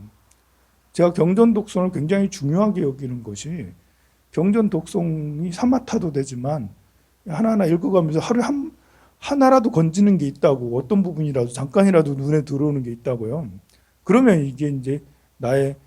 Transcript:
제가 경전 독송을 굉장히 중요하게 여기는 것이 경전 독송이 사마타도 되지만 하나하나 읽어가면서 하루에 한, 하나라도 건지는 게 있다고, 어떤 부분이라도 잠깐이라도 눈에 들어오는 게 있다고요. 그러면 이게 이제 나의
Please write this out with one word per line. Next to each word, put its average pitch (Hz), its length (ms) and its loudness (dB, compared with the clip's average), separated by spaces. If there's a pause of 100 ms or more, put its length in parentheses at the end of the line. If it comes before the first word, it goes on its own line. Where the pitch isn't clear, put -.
(920)
제가 175 200 2
경전 190 400 4
독송을 196 380 -2
굉장히 185 400 -2
중요하게 180 520 0
여기는 131 420 -6
것이 110 480 -12 (640)
경전 202 340 2
독송이 165 840 -4
사마타도 226 600 -2
되지만 135 560 -4 (560)
하나하나 202 420 0
읽어가면서 165 520 2
하루에 233 240 0
한, 285 300 -4 (460)
하나라도 262 520 4
건지는 175 480 4
게 143 80 0
있다고, 131 500 0
어떤 180 280 0
부분이라도 147 460 -2
잠깐이라도 156 640 2
눈에 147 280 0
들어오는 143 400 -2
게 120 80 -8
있다고요. 120 580 -6 (540)
그러면 196 420 4
이게 139 240 -6
이제 139 320 -4 (360)
나의 139 400 0 (100)